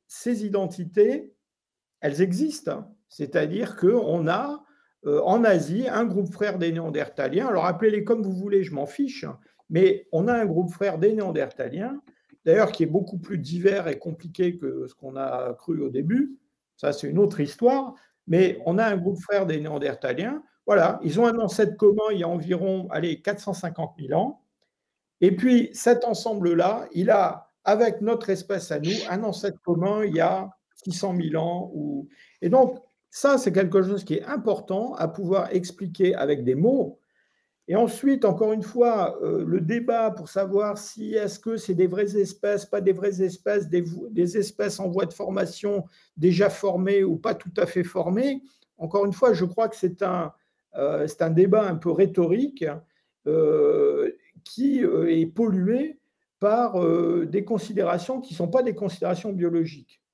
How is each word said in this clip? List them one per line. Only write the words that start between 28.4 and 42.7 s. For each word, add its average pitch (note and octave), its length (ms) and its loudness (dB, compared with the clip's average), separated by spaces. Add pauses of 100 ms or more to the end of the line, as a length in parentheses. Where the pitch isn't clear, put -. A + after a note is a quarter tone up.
à D3 80 -2
nous, D#3+ 120 -2 (180)
un G3 140 -4
ancêtre G3+ 400 -6
commun F#3+ 420 0
il E3 100 -2
y E3 60 2
a F#3+ 280 0 (340)
six F#3 80 -6
cent F#3 220 -4
mille D#3+ 240 -2
ans. F3 360 -4
Ou... D3 340 -8 (340)
Et F3 80 0
donc, B3+ 300 4 (300)
ça, C#4 280 2
c'est G3+ 160 0
quelque F#3+ 280 4
chose F#3+ 220 -2
qui D#3 120 -4
est - 100 -4
important A3+ 680 -4
à E3 120 -2
pouvoir F#3+ 460 -2
expliquer F3+ 640 0
avec C#3 280 -2
des B2+ 120 2
mots. A#3 440 2 (680)
Et F3 80 -2
ensuite, A#3+ 500 2
encore G#3+ 280 2
une A3 80 -2
fois, A#3 640 2
euh, E3 200 -2
le E3 160 0
débat A3+ 520 -2
pour E3 180 -14
savoir G3+ 480 -2
si G#3+ 380 -12
est-ce G#3 240 -4
que A3+ 180 -6
c'est F#3+ 160 -6
des F3+ 140 2
vraies G3 280 -2
espèces, G3+ 500 -2
pas G3+ 160 -2